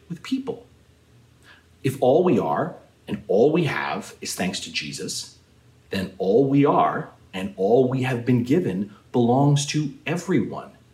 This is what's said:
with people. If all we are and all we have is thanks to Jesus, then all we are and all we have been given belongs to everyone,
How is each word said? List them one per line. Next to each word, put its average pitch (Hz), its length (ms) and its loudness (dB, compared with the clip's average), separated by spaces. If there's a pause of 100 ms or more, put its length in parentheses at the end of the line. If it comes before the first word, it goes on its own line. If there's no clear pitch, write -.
with - 120 -12
people. - 440 -8 (1200)
If 131 180 -2
all 139 220 4
we 156 140 2
are 85 380 -2 (320)
and - 200 -8
all 120 240 4
we 170 120 2
have 73 580 -6
is - 140 -10
thanks 95 260 -4
to 85 100 -12
Jesus, - 640 -10 (520)
then 95 300 -6
all 135 280 4
we 139 180 6
are - 440 0 (240)
and 95 240 -8
all 120 300 4
we 127 160 -2
have 123 220 -4
been 123 180 4
given 104 480 -2 (200)
belongs 135 540 4
to 151 280 -4 (120)
everyone, 165 640 -4 (220)